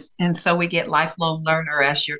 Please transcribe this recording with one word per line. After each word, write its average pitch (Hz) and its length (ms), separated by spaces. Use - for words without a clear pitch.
and 175 160
so 170 200
we 175 100
get 170 220
lifelong 160 560
learner 156 400
as 143 240
your 151 120